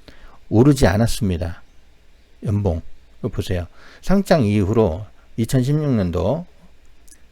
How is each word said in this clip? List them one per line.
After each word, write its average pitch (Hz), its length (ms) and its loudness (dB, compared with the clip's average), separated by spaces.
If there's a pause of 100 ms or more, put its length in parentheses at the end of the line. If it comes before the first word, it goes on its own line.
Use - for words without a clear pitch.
(500)
오르지 131 380 4
않았습니다. 90 760 -2 (800)
연봉. 101 380 -2 (380)
이거 113 100 -6
보세요. 87 380 -6 (340)
상장 190 420 2
이후로, 104 640 0 (320)
이천십육 135 520 0
년도 101 560 -2 (880)